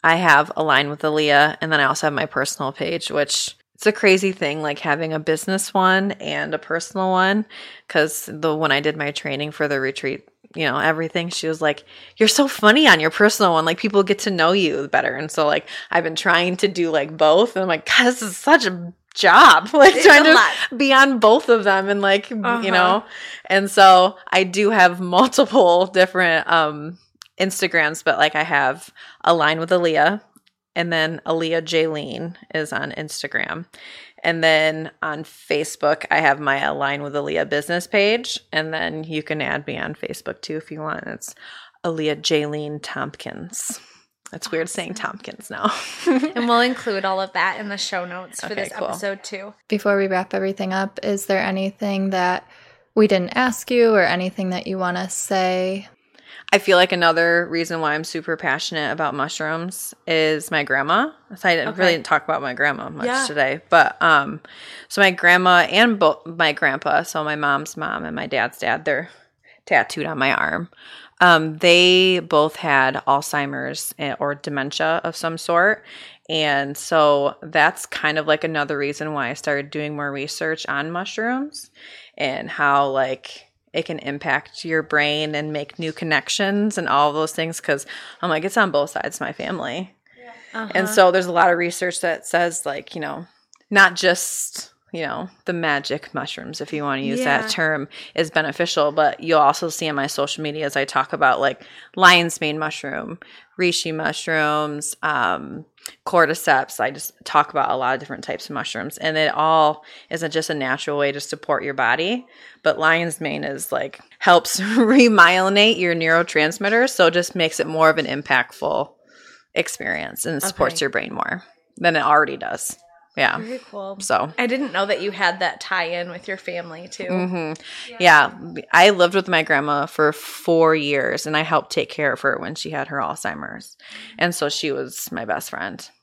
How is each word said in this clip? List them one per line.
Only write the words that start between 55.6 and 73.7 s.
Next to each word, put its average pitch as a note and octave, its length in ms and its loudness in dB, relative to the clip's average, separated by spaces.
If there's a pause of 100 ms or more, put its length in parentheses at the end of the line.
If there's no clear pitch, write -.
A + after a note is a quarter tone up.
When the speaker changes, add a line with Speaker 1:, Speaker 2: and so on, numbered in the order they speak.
Speaker 1:
I G3+ 60 4
feel G3 180 4
like F3+ 140 4
another E3+ 580 2
reason E3+ 300 -4
why D3+ 140 -2
I'm D#3 100 -4
super E3 320 -6
passionate D3+ 560 -4
about D#3 240 -4
mushrooms D#3+ 760 -8 (120)
is D#3 460 0
my D#3 120 0
grandma. D#3 460 0 (280)
So - 100 -4
I F3 80 2
didn't, D#3 140 -2
Speaker 2:
Okay. F3+ 100 -10
Speaker 1:
really F3+ 140 2
didn't D#3+ 120 -4
talk D#3 200 0
about D#3 160 -2
my C3 120 -8
grandma C#3 360 -4
much E3 160 -10
Speaker 2:
Yeah. B3+ 200 -2
Speaker 1:
today. D3 440 -2
But, - 320 4
um, D3+ 400 2 (480)
so - 120 -6
my F#3+ 100 6
grandma F3+ 480 6 (120)
and A3 260 4
bo-, D#3+ 280 2
my E3 260 0
grandpa, D3 520 0
so D#3+ 200 -6
my D3+ 140 -4
mom's D3 400 -4
mom - 260 -8
and D#3+ 140 -10
my - 100 -10
dad's B2 320 -4
dad, - 240 -4
they're D3+ 260 -4 (560)
tattooed D3 400 -2
on B2+ 120 -8
my C3 160 0
arm. E2 340 -4 (540)
Um, D#3+ 380 2
they F3+ 600 4
both D#3 380 0
had C3+ 380 2 (120)
Alzheimer's C#3 920 -4